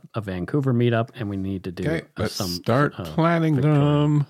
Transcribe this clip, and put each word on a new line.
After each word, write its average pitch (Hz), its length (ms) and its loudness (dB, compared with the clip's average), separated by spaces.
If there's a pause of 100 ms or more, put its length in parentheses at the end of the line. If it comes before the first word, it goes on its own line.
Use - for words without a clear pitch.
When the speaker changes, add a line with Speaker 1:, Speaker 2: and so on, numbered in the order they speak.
(160)
Speaker 1:
a 110 60 -6
Vancouver 104 520 -2
meetup, 117 420 2
and 101 140 -6
we 101 80 -6
need 95 280 -6
to 92 60 -8
do 92 120 -8
Speaker 2:
Okay, 156 320 -4
Speaker 1:
a, 90 60 -4
Speaker 2:
let's 104 140 -4
Speaker 1:
some, 98 120 -4
Speaker 2:
start 113 500 0
Speaker 1:
uh, 95 60 -8
Speaker 2:
planning 160 520 2
Speaker 1:
Victoria. 143 240 4
Speaker 2:
them. 147 500 4